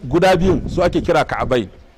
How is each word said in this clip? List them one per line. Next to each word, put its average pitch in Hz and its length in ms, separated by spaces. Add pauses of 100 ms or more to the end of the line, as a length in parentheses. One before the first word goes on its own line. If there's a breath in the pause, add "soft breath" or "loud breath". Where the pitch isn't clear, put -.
guda 175 320
biyun 170 320
su 180 140
ake 175 200
kira 156 220
ka'bayn. 120 440 (300)